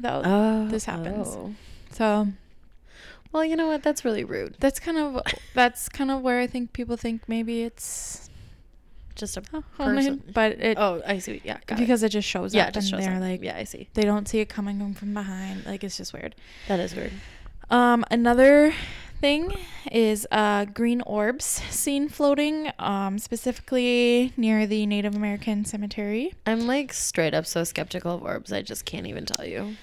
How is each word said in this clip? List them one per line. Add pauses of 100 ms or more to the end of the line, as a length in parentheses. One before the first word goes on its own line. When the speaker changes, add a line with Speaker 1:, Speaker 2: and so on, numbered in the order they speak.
Speaker 1:
though,
Speaker 2:
Oh,
Speaker 1:
this
happens.
Speaker 2:
oh. (380)
Speaker 1:
So (1040)
Speaker 2:
Well,
you
know
what?
That's
really
rude.
Speaker 1:
that's
kind
of, (320)
that's
kind
of
where
I
think
people
think
maybe
it's (840)
Speaker 2:
Just
a (100)
Speaker 1:
a (140)
haunted,
Speaker 2:
person. (100)
Speaker 1:
but
it
Speaker 2:
Oh,
I
see.
Yeah, (100)
got
it.
Speaker 1:
because
it
just
shows
Speaker 2:
Yeah,
Speaker 1:
up
Speaker 2:
it
just
Speaker 1:
and
Speaker 2:
shows
Speaker 1:
they're
Speaker 2:
up.
Speaker 1:
like,
Speaker 2:
Yeah,
I
see.
Speaker 1:
they
don't
see
it
coming
from
behind.
Like,
it's
just
weird. (320)
Speaker 2:
That
is
weird. (560)
Speaker 1:
Um,
another (480)
thing (380)
is,
uh,
green
orbs (240)
seen
floating,
um,
specifically
near
the
Native
American
cemetery. (120)
Speaker 2:
I'm,
like,
straight
up
so
skeptical
of
orbs,
I
just
can't
even
tell
you.